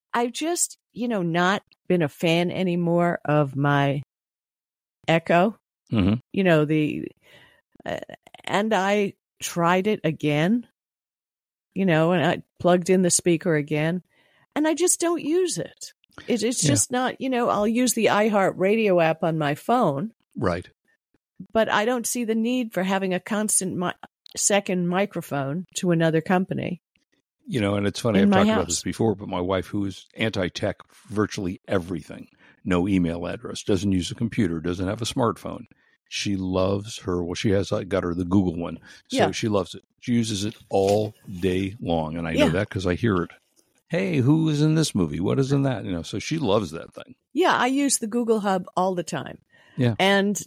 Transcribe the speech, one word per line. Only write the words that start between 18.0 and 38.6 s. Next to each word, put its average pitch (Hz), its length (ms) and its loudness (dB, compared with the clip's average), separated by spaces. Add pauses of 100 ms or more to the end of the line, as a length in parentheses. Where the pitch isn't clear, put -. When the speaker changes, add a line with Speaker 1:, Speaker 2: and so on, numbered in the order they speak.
Speaker 1:
iHeartRadio 196 1000 4
app 160 200 2
on 160 140 0
my 147 160 0
phone. 208 580 0 (240)
Speaker 2:
Right. 90 320 -2 (840)
Speaker 1:
But 220 180 2
I 208 140 2
don't 240 220 -2
see 247 160 -4
the 220 120 -2
need 233 380 -2
for 180 80 0
having 190 320 0
a 180 60 -2
constant 202 560 -2
mi-, 175 160 -4 (440)
second 196 520 0
microphone 175 800 -4 (100)
to 180 160 0
another 165 300 4
company. 180 600 -2 (640)
Speaker 2:
You 147 140 -2
know, 101 140 0
and 101 100 0
it's 98 140 -2
funny, 104 200 2
Speaker 1:
In 101 60 6
Speaker 2:
I've 101 40 6
Speaker 1:
my 98 80 4
Speaker 2:
talked - 120 4
about 220 120 2
Speaker 1:
house. 85 60 -4
Speaker 2:
this 87 160 -4
before, 107 320 0
but 101 140 -12
my 92 120 -4
wife, 92 260 0
who 101 180 -4
is - 300 -10
anti-tech, 101 600 -2 (320)
virtually 98 580 -2
everything, 92 600 -6 (360)
no 90 240 0
email 87 400 0
address, 98 360 -10
doesn't 98 280 0
use 92 180 0
a - 60 -8
computer, 101 440 -2
doesn't 87 280 -4
have 113 140 -6
a 113 40 -6
smartphone. - 600 -4 (440)
She - 260 -4
loves 95 640 -2
her, 87 240 -4
well, 87 120 -6
she 110 160 0
has, 95 200 0
like, 104 160 -4
got 90 160 -2
her 87 120 -4
the 90 100 -4
Google 90 300 2
one. 82 220 -8 (320)